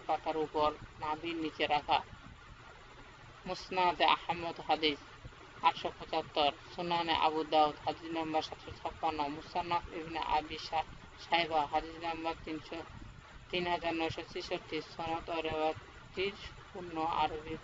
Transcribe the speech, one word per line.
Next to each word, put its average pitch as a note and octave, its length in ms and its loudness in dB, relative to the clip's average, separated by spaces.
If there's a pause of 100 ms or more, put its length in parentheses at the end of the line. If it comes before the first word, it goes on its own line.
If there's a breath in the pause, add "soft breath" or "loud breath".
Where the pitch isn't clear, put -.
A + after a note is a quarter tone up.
পাতার D#3+ 300 2
উপর D3+ 380 4 (260)
নাভির D#3+ 360 -2
নিচে D#3 300 0
রাখা।" D3 340 4 (1500)
মুসনাদে F3+ 580 4
আহমদ E3+ 560 2
হাদিস D3+ 380 4 (680)
আটশো E3 360 4
পঁচাত্তর, D#3 520 2 (240)
সুনানে E3+ 360 2
আবু D#3 320 4
দাউদ D3+ 300 6 (100)
হাদিস D#3+ 280 -2
নাম্বার D#3+ 300 0
সাতশো - 280 -10 (120)
ছাপ্পান্ন, D#3 460 -2
মুসান্নাফ E3+ 640 -2
ইবনে E3 260 -4
আবি D#3 400 0
শা-, D#3+ 260 0 (460)
শাইবা E3 360 4
হাদিস D#3+ 380 -2
নাম্বার E3 300 -2 (100)
তিনশো, D#3+ 380 -8 (680)
তিন F3+ 160 2
হাজার E3+ 280 2
নয়শো E3 280 0 (100)
ছেষট্টি, F3 480 -4 (160)
সনদ E3 340 -4
ও E3 100 0
রেওয়ায়তটির D#3+ 920 -2 (400)
পূর্ণ E3+ 300 -4
আরবি D#3 600 0